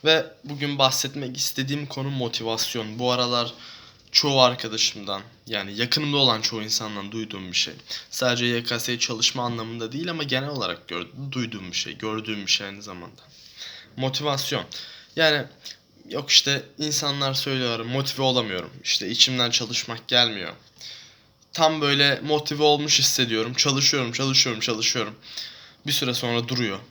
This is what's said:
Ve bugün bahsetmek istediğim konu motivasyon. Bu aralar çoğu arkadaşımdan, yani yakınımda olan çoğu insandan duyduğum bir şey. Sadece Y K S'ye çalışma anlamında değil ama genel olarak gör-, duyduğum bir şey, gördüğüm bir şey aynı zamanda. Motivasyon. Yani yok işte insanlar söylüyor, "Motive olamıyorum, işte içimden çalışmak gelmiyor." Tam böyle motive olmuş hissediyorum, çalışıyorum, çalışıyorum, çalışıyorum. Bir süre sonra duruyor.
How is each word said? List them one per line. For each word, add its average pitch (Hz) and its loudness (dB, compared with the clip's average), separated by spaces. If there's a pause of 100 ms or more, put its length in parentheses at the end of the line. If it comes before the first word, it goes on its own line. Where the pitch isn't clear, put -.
Ve 156 6 (180)
bugün 143 -4
bahsetmek 135 0
istediğim 139 -4
konu 135 -6
motivasyon. 113 -2
Bu 123 2
aralar 120 0 (580)
çoğu 139 6
arkadaşımdan, 110 2 (240)
yani 101 -6
yakınımda 143 0
olan 120 4
çoğu 110 -2
insandan 107 -4
duyduğum 98 -8
bir - -2
şey. - 0 (360)
Sadece 123 0
Y 117 0
K 120 -2
S'ye 120 -2
çalışma 120 0
anlamında 113 -6
değil 170 -6
ama 160 -4
genel 135 0
olarak 101 -4
gör-, 87 -6 (240)
duyduğum 117 -6
bir 85 -6
şey, - -6
gördüğüm 107 -6
bir - -4
şey - 0
aynı 98 -12
zamanda. 90 -14 (720)
Motivasyon. 135 -2 (520)
Yani 151 4 (680)
yok 139 -6
işte 139 4 (160)
insanlar 143 -2
söylüyor, 127 0
"Motive 135 -2
olamıyorum, 107 2 (120)
işte - -2
içimden 123 2
çalışmak 117 -2
gelmiyor." 110 2 (1000)
Tam 160 4
böyle 143 4
motive 147 0
olmuş 147 4
hissediyorum, 120 2
çalışıyorum, 139 2
çalışıyorum, 131 2
çalışıyorum. 110 -2 (680)
Bir 143 0
süre 127 0
sonra 120 0
duruyor. 117 -2 (120)